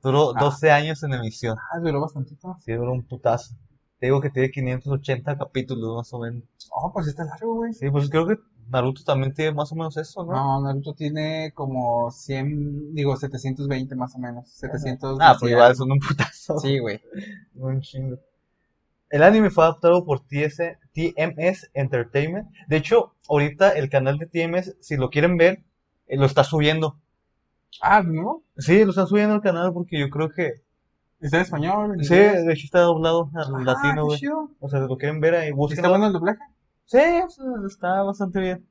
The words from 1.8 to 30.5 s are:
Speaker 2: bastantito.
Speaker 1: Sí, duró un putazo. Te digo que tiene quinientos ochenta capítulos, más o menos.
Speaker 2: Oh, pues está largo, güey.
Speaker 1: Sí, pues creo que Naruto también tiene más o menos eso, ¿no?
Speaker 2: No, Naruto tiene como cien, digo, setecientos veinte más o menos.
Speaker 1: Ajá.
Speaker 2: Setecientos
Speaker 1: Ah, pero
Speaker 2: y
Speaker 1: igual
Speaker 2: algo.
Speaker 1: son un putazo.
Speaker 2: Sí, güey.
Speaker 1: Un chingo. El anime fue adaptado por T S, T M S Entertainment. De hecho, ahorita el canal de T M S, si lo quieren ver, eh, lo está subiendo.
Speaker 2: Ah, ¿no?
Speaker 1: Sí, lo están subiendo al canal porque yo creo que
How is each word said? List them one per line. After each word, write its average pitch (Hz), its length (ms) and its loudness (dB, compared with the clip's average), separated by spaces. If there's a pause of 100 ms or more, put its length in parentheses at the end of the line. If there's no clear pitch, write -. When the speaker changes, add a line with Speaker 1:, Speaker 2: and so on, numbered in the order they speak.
Speaker 2:
bastantito. 143 600 -10
Speaker 1:
Sí, 113 120 -8
duró 120 200 -2
un 123 140 -4
putazo. 120 480 -4 (460)
Te 123 60 -2
digo 139 140 4
que 143 80 -4
tiene 135 220 0
quinientos 127 420 -6
ochenta 139 460 -4
capítulos, 120 580 -6
más 117 160 -10
o 120 60 -10
menos. 117 240 -10 (300)
Speaker 2:
Oh, 185 200 -6
pues 170 140 -4
está 147 180 -8
largo, 226 300 -8
güey. 233 180 -4
Speaker 1:
Sí, 139 180 -6
pues 143 200 0
creo 160 160 2
que 214 100 0 (320)
Naruto 127 360 -2
también 135 280 0
tiene 156 200 -2
más 147 200 -6
o 160 40 -8
menos 160 200 -6
eso, 160 300 -10
¿no? 139 60 -6
Speaker 2:
No, 135 300 -2
Naruto 139 320 -4
tiene 156 600 -6
como 123 560 -4
cien, 147 840 -8
digo, 139 240 -2
setecientos 135 500 -6
veinte 131 280 -6
más 123 200 -8
o 127 40 -14
menos. 123 260 -12
Speaker 1:
Ajá. - 80 -20 (200)
Speaker 2:
Setecientos 135 500 -6
Speaker 1:
Ah, 139 180 8
pero 120 80 0
Speaker 2:
y 120 40 2
Speaker 1:
igual 120 160 8
Speaker 2:
algo. 127 100 6
Speaker 1:
son 131 140 -2
un 143 80 4
putazo. 139 580 -4
Speaker 2:
Sí, 135 220 -2
güey. 110 200 -6 (540)
Speaker 1:
Un 131 260 -6
chingo. 131 380 -10 (920)
El 147 140 4
anime 208 260 8
fue 165 160 4
adaptado 175 400 4
por 147 160 -2
T 147 240 -4
S, 160 320 -6 (160)
T 160 240 -4
M 170 220 -2
S 180 340 -2
Entertainment. 139 760 -4 (180)
De 151 80 2
hecho, 226 380 2 (140)
ahorita 147 420 2
el 151 180 -2
canal 139 300 0
de 165 80 -10
T 165 160 -4
M 170 160 -2
S, 185 220 -8
si - 180 -6
lo 131 100 0
quieren 165 300 2
ver, 180 240 6 (460)
eh, 135 100 -2
lo 139 80 4
está 139 180 4
subiendo. 156 540 0 (840)
Speaker 2:
Ah, 202 220 4
¿no? 175 400 -4 (160)
Speaker 1:
Sí, 170 260 6
lo 196 60 4
están 180 160 0
subiendo 208 280 2
al 208 60 0
canal 180 320 0
porque 175 260 -6
yo 139 120 -2
creo 151 200 -4
que 151 320 -6 (580)